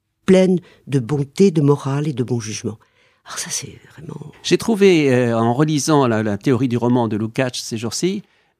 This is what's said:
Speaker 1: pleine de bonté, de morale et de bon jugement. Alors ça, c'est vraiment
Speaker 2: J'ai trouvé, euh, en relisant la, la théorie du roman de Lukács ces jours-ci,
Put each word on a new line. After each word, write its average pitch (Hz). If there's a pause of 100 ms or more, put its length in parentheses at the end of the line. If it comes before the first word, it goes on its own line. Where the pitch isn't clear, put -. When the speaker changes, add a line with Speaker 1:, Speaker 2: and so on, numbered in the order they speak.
(260)
Speaker 1:
pleine 185 (260)
de 135
bonté, 143
de 156
morale 143
et 151
de 123
bon 120
jugement. 107 (460)
Alors -
ça, -
c'est - (140)
vraiment 151 (100)
Speaker 2:
J'ai 175
trouvé, 185
euh, 120
en 117
relisant 147
la, 110
la 104
théorie 131
du 120
roman 120
de 107
Lukács 113
ces -
jours-ci, 180 (380)